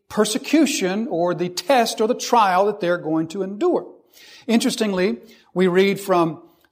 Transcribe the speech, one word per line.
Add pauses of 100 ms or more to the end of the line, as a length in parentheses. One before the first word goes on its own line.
persecution
or
the
test
or
the
trial
that
they're
going
to
endure. (600)
Interestingly, (360)
we
read
from (300)